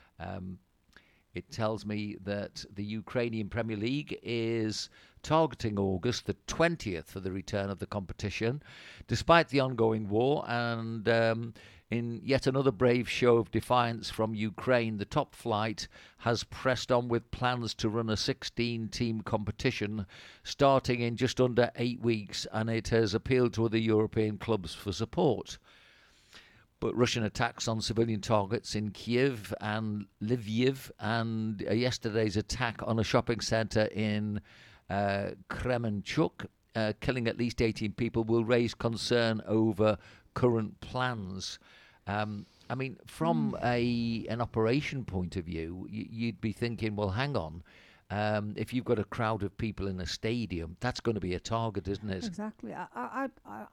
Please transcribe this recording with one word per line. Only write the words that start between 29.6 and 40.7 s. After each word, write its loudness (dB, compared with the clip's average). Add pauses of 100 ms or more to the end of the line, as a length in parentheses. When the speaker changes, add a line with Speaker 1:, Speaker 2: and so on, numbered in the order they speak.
Speaker 1:
and -4 (160)
Lviv, 0
and, -2
uh, 2
yesterday's 0
attack -2
on 0
a 2
shopping 2
centre 2
in, -2 (480)
uh, 0 (180)
Kremenchuk, -2 (280)
uh, 0
killing 0
at 0
least -2
eighteen 2
people, 0
will 4
raise 4
concern 0
over 4 (340)
current 2